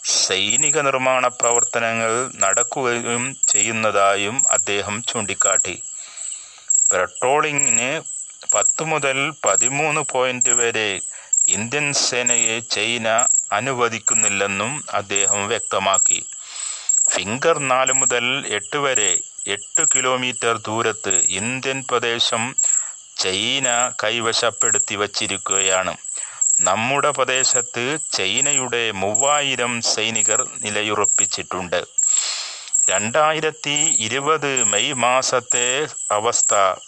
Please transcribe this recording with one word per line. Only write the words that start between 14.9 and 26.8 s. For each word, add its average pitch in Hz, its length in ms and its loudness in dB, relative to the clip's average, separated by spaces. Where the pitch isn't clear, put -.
അദ്ദേഹം 101 560 0
വ്യക്തമാക്കി. 98 720 2
ഫിംഗർ 135 480 0
നാല് 131 340 2
മുതൽ 123 320 2
എട്ട് 104 280 -4
വരെ 131 360 2
എട്ട് - 380 -2
കിലോമീറ്റർ 127 720 0
ദൂരത്ത് 110 580 -2
ഇന്ത്യൻ 127 540 -4
പ്രദേശം 117 640 0
ചൈന 113 480 0
കൈവശപ്പെടുത്തി 113 1000 0
വച്ചിരിക്കുകയാണ്. 95 1000 0
നമ്മുടെ 127 500 2